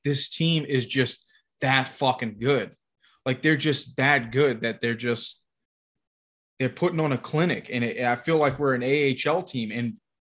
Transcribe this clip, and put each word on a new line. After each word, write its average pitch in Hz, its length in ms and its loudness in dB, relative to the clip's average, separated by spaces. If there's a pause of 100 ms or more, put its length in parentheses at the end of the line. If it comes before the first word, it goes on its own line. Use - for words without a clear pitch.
"This 143 260 0
team 160 360 0
is 127 200 0
just - 400 -2 (340)
that 135 280 2
fucking 120 520 -2
good." 117 320 0 (540)
Like, 127 160 -2
they're 156 140 4
just 139 420 -2
that 135 340 2
good 127 300 2
that 113 180 -4
they're 117 140 0
just, 120 500 -6 (1120)
they're 127 120 0
putting 170 300 0
on 151 120 2
a 120 60 0
clinic. 160 520 0
And 120 140 -2
it, 117 180 -4
I 120 140 2
feel 160 220 0
like 139 200 2
we're 139 160 2
an 123 80 -2
A 123 80 -2
H 139 360 2
L 147 160 2
team, 113 300 -6
and 117 220 -4 (280)